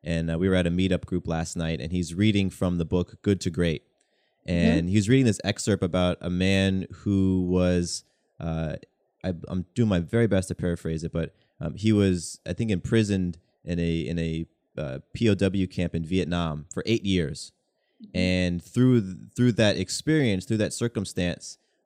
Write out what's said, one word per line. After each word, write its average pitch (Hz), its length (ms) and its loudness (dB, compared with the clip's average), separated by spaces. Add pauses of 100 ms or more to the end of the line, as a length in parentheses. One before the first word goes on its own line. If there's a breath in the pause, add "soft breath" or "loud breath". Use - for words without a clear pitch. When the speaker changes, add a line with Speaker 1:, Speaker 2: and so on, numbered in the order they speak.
Speaker 1:
and, 82 300 -2
uh, 82 60 -2
we 92 100 2
were 92 80 4
at 90 100 4
a 85 60 2
meetup 92 340 0
group 87 220 -4
last 82 300 -4
night, 82 240 -4
and 78 100 -6
he's 85 220 -4
reading 101 360 2
from 90 280 -2
the 82 80 0
book 87 360 -4
Good 98 200 2
to 92 80 -2
Great. 82 340 -2 (600)
And 85 360 4
Speaker 2:
Mm-hmm. 87 60 -2
Speaker 1:
he 95 80 0
was 101 140 4
reading 131 160 6
this 104 180 2
excerpt 101 400 0
about 90 380 0
a 90 80 -6
man 95 600 2
who 95 600 0
was, 90 560 0 (340)
uh, 80 360 -6 (500)
I, 92 80 -2 (160)
I'm 90 240 -4
doing 113 160 2
my 90 100 4
very 113 280 0
best 95 220 0
to 87 60 -6
paraphrase 82 480 -4
it, 80 80 -6
but, 82 220 -4 (260)
um, 82 160 -8
he 110 160 0
was, 95 540 2
I 90 80 -6
think, 113 180 -4
imprisoned 98 680 0 (280)
in 87 120 -4
a, 85 300 0
in 85 120 -4
a, 82 260 -4 (320)
uh, 67 220 -8 (140)
P 117 160 2
O 98 60 6
W 95 320 0
camp 87 280 -4
in 82 100 -4
Vietnam 82 680 -2
for - 120 -8
eight 113 200 0
years. 85 460 -2 (500)
Speaker 2:
Mm-hmm. - 160 -8
Speaker 1:
And 90 460 0
through 123 380 4
th-, 92 160 -8 (180)
through 123 180 4
that 104 240 2
experience, 117 680 -2
through 113 120 -2
that 107 160 -2
circumstance, 95 840 -6 (280)